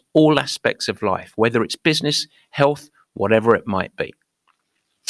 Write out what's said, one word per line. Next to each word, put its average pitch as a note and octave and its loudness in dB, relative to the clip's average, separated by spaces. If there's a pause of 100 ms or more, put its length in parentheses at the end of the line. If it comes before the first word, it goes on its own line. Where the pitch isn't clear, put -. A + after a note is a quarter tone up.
(140)
all D#3 4
aspects - -4
of G2+ -10
life, F#2+ -4
whether A2+ 2
it's - -6
business, D3+ -2 (220)
health, C#3+ 0 (240)
whatever A2 2
it - -4
might F#2+ -4
be. - -8 (960)